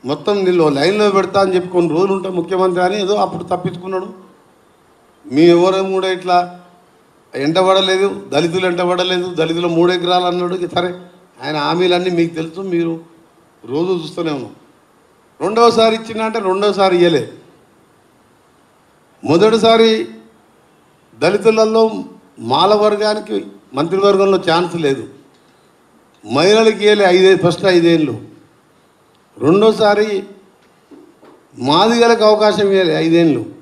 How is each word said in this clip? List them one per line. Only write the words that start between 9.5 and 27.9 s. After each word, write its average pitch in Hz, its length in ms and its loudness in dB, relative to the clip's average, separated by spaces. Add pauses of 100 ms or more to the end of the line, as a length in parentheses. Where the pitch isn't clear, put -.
మూడు 170 260 2
ఎకరాలు 180 380 -2
అన్నాడు. 180 240 -4
ఇక 175 200 -6
సరే, 175 140 -4 (540)
ఆయన 151 140 -6
హామీలన్నీ 175 520 -2
మీకు 170 300 -2
తెలుసు, 160 220 -10 (120)
మీరు 165 200 -2 (720)
రోజు 160 260 -4 (120)
చూస్తూనే 160 280 -8
ఉన్నాం. 123 240 -10 (880)
రెండవసారి 226 540 2
ఇచ్చిందంటే 220 440 -6
రెండవసారి 190 580 0
ఇయ్యలే. 170 260 2 (2000)
మొదటిసారి 220 680 4 (1300)
దళితులలో 220 600 2 (560)
మాల 165 340 0
వర్గానికి 214 720 -2 (280)
మంత్రివర్గంలో 190 640 2 (120)
ఛాన్స్ 170 260 0
లేదు, 135 280 -2 (1300)
మహిళలకు 208 480 2
ఇయ్యలే 208 220 4 (100)
ఐదే-, 185 280 4
ఫస్ట్ 170 220 0
ఐదేళ్ళు. 165 500 2 (1200)